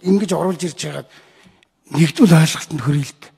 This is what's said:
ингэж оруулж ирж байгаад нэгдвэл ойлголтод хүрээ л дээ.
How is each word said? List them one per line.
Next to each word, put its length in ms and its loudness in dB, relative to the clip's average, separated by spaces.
ингэж 280 0
оруулж 300 -4
ирж 220 -8
байгаад 240 -12
нэгдвэл 480 4
ойлголтод 440 -2
хүрээ 240 -2
л 120 -14
дээ. 200 -20